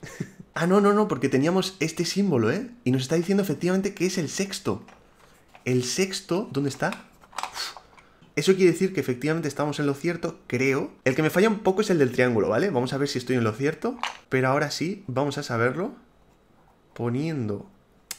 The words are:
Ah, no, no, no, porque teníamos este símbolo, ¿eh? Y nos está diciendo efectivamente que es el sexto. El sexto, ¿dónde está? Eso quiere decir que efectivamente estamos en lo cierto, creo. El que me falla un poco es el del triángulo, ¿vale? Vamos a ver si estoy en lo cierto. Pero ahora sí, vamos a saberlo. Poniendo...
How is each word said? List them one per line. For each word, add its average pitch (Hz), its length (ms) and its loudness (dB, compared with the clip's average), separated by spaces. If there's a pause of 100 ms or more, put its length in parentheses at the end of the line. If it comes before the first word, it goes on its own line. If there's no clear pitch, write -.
(520)
Ah, 165 140 -2
no, 190 140 6
no, 202 120 6
no, 208 140 4
porque 139 220 0
teníamos 160 500 2
este 160 260 -2
símbolo, 165 460 2
¿eh? 185 200 -4 (120)
Y 127 80 0
nos 131 120 2
está 147 120 -2
diciendo 185 280 2
efectivamente 190 520 0
que 165 100 -2
es 185 140 0
el 151 100 -2
sexto. 151 560 -4 (800)
El 127 200 2
sexto, 190 680 -2
¿dónde 139 180 -2
está? 156 380 -6 (1300)
Eso 175 220 4
quiere 185 160 4
decir 185 200 0
que 151 80 -4
efectivamente 143 460 -2
estamos 147 320 -4
en 147 80 -2
lo 143 80 0
cierto, 170 540 -6
creo. 135 440 0 (120)
El 131 100 4
que 156 80 2
me 156 80 2
falla 190 180 4
un 214 120 0
poco 190 200 2
es 196 100 0
el 180 80 4
del 131 120 4
triángulo, 117 380 2
¿vale? 123 200 2
Vamos 127 240 0
a 143 60 -2
ver 143 100 0
si 127 100 -4
estoy 127 180 -2
en 117 80 2
lo 107 80 2
cierto. 151 440 -4 (320)
Pero 131 200 2
ahora 143 240 2
sí, 190 340 -6
vamos 139 320 -2
a 143 60 -8
saberlo. 131 500 0 (1000)
Poniendo... 120 760 -4 (480)